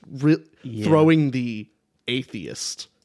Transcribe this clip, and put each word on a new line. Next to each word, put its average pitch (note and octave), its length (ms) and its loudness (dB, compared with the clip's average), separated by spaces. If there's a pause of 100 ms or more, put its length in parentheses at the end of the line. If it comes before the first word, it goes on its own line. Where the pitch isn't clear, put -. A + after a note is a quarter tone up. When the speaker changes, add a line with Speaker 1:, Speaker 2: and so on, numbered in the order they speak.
Speaker 1:
re- D3+ 360 0 (180)
Speaker 2:
Yeah. A2 220 -8
Speaker 1:
throwing D#3 460 4
the A#2+ 380 -6 (380)
atheist A#2+ 840 -8 (160)